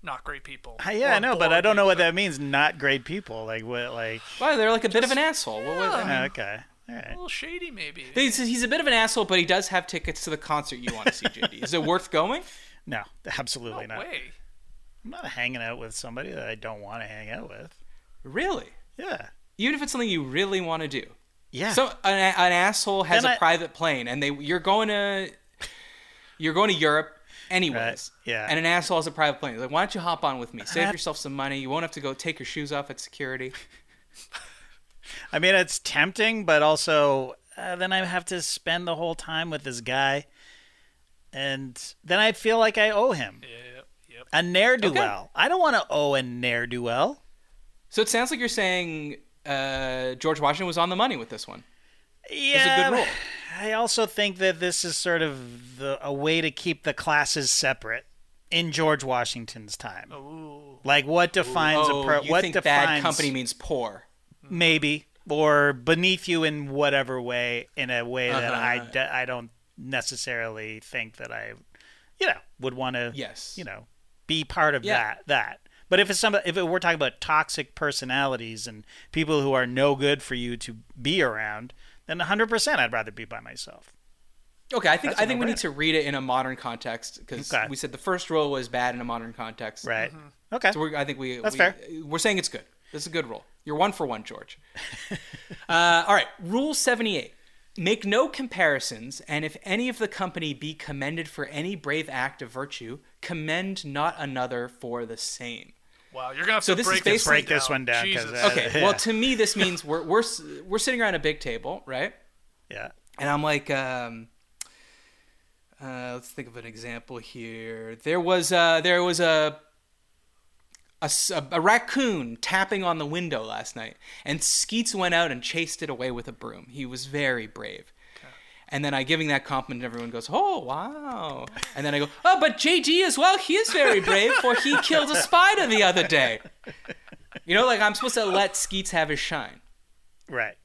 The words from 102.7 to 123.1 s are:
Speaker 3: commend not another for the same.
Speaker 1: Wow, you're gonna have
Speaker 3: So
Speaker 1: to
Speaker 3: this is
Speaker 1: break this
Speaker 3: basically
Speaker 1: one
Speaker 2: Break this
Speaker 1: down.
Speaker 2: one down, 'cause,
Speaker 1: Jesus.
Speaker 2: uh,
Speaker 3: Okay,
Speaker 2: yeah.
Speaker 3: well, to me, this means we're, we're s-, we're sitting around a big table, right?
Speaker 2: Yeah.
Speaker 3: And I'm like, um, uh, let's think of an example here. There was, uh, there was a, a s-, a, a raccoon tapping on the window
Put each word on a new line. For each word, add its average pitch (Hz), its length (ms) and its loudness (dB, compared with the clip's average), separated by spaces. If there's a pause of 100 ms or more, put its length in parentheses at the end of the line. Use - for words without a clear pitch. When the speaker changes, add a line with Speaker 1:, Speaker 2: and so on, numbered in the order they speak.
Speaker 3:
commend 175 640 -6
not 147 340 -2
another 127 500 -4
for 120 380 -8
the 113 100 -12
same. - 560 -10 (400)
Speaker 1:
Wow, 127 200 -8
you're 139 80 -6
gonna 196 140 2
have 208 100 2
Speaker 3:
So 190 80 4
Speaker 1:
to 180 40 4
Speaker 3:
this 226 120 0
is - 60 4
Speaker 1:
break 185 100 0
this 202 80 6 (120)
Speaker 3:
basically 156 60 4
Speaker 1:
one 147 140 8
Speaker 2:
Break - 40 -10
this 147 200 4
Speaker 1:
down. 139 60 0
Speaker 2:
one 131 100 -2
down, 117 280 2
'cause, 117 120 0
Speaker 1:
Jesus. 120 200 -2
Speaker 2:
uh, 123 60 8
Speaker 3:
Okay, 117 240 0
Speaker 2:
yeah. 151 100 4
Speaker 3:
well, 202 100 6
to 220 180 0
me, 247 240 2
this 208 180 2
means 185 300 0
we're, 156 180 -2
we're 170 180 2
s-, - 220 -4 (240)
we're 202 140 -2
sitting 254 200 0
around 208 140 2
a 160 60 -2
big 151 180 -2
table, 127 480 -8
right? 135 260 -6 (560)
Speaker 2:
Yeah. 104 220 -12 (300)
Speaker 3:
And 143 100 -2
I'm 147 140 0
like, 147 260 0
um, 123 560 -6 (1600)
uh, 127 320 -12
let's 127 140 -14
think 127 200 -14
of 117 80 -20
an 117 100 -16
example 117 520 -14
here. 113 840 -12
There 170 180 2
was, 180 320 2
uh, 170 300 6
there 180 200 6
was 175 180 2
a, 156 380 4 (1400)
a - 60 -6
s-, - 240 0
a, 156 220 -2
a 170 80 2
raccoon 202 800 2
tapping 190 440 0
on 170 140 0
the 151 80 -4
window 151 360 -4